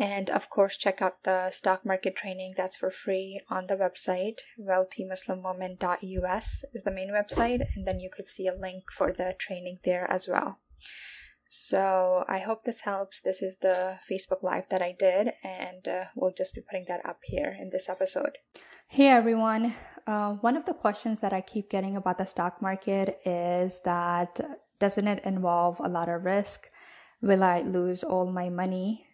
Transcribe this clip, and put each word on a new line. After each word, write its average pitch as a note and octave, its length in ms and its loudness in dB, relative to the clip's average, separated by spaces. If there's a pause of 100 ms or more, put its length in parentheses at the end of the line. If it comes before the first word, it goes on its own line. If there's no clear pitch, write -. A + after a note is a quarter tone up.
And G3+ 300 0
of - 180 -2
course, G3 280 2
check - 260 0
out - 220 -2
the C#4+ 260 2
stock C#4+ 340 0
market C#4 300 0
training F#3 420 -8
that's F#3 200 -2
for F#3 120 -4
free F#3+ 520 -4 (100)
on F#3 160 -4
the G3 80 0
website. F#3+ 640 -2 (180)
Wealthy F#3 480 0
muslim F#3 380 -6
woman F#3 360 -6
dot F3+ 260 0
U F#3 200 -4
S F#3 480 -2
is - 120 -8
the G3 80 0
main F#3+ 180 -6
website, A#3 640 0
and F#3+ 100 -6
then F#3+ 140 -2
you F#3 100 -10
could - 200 -10
see F#3+ 180 -4
a F#3 80 2
link F#3 380 -10
for F3 200 0
the F#3 240 -4
training F3+ 460 -8
there F3+ 260 0
as - 200 0
well. - 320 0 (880)
So F#3 800 2
I F#3+ 100 0
hope A3 240 -4
this A#3 200 -4
helps. G3 380 -4
This F#3+ 220 -2
is F#3 140 -4
the F#3 420 0 (100)
Facebook F#3+ 360 -4
Live F3+ 240 -2
that F#3 140 0
I F3+ 140 -2
did, G3 360 4 (100)
and, F#3 460 -8
uh, F#3 160 -4 (100)
we'll F#3 180 0
just - 220 -6
be - 60 -12
putting F#3 260 -8
that F3 180 -4
up - 200 -8
here F#3+ 360 -4
in F#3+ 100 -10
this F#3 180 -4
episode. - 500 -2 (480)
Hey C#4 220 8
everyone. A3+ 680 6 (320)
Uh, G#3 280 0
one A3+ 220 2
of D4+ 80 -4
the F#4 100 -2
questions G#3+ 440 0
that G3 140 0
I F#3+ 80 0
keep G3+ 280 -6
getting G3 280 -2
about F#3 220 0
the F#3+ 60 0
stock F3+ 380 -2
market F#3+ 640 0
is F3 580 0
that, F3 540 2 (400)
doesn't G3+ 300 2
it G3+ 160 0
involve F3 560 2
a - 80 -2
lot E3+ 200 -2
of E3+ 160 -2
risk? G3 460 -2 (500)
Will F#3+ 220 6
I F3 200 6
lose F3+ 420 0
all F#3 220 2
my F3+ 220 -2
money? F#3 640 -2